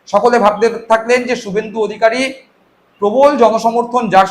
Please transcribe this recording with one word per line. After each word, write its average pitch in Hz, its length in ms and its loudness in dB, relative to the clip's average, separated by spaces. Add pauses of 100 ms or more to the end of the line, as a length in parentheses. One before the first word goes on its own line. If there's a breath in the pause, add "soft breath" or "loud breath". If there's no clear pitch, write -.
সকলে 240 300 2
ভাবতে 208 280 0 (220)
থাকলেন 226 400 0
যে 247 80 -4
শুভেন্দু 214 500 -8
অধিকারী 226 340 -2 (800)
প্রবল 247 360 2
জনসমর্থন 233 720 0
যার 190 220 4